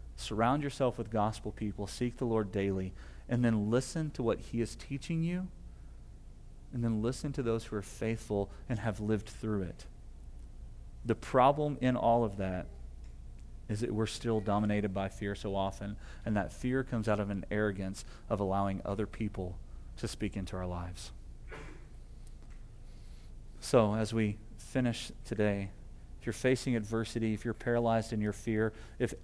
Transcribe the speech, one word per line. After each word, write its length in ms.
surround 460
yourself 380
with 100
gospel 420
people, 360
seek 300
the 80
Lord 260
daily, 420
and 160
then 280
listen 400
to 100
what 180
he 220
is 140
teaching 480
you, 240
and 120
then 180
listen 320
to 80
those 240
who 100
are 60
faithful 720
and 80
have 220
lived 280
through 360
it. 240
The 120
problem 680
in 140
all 280
of 140
that 300
is 120
that 120
we're 140
still 340
dominated 540
by 160
fear 240
so 220
often, 400
and 140
that 160
fear 300
comes 260
out 100
of 120
an 180
arrogance 560
of 100
allowing 460
other 220
people 500
to 100
speak 300
into 180
our 120
lives. 440
So, 360
as 180
we 240
finish 540
today, 460
if 60
you're 60
facing 420
adversity, 580
if 100
you're 120
paralyzed 580
in 80
your 100
fear, 420
if 120